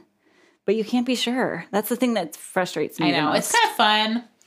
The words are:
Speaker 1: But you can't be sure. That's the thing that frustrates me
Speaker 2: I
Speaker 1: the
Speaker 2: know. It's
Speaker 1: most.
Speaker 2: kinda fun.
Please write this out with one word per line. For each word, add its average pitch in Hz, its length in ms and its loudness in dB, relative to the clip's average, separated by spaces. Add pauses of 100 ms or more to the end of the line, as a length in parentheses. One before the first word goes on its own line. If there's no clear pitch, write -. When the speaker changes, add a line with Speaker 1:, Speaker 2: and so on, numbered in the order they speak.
(640)
Speaker 1:
But 220 100 0
you 220 80 -2
can't 240 220 0
be 254 100 0
sure. 226 560 -2
That's 208 180 -2
the 247 60 0
thing 240 200 0
that 180 200 -4
frustrates - 640 -4
me 180 100 2
Speaker 2:
I - 20 4
Speaker 1:
the 165 100 2
Speaker 2:
know. 151 120 2
It's - 200 0
Speaker 1:
most. 480 80 4
Speaker 2:
kinda 427 140 0
fun. 220 480 2 (240)